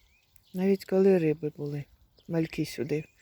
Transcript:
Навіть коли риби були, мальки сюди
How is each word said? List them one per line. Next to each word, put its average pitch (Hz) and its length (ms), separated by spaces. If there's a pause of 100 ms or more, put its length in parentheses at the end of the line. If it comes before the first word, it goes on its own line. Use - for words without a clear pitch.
(540)
Навіть 190 320
коли 190 320
риби 156 320
були, 147 340 (440)
мальки 165 380
сюди 147 380 (180)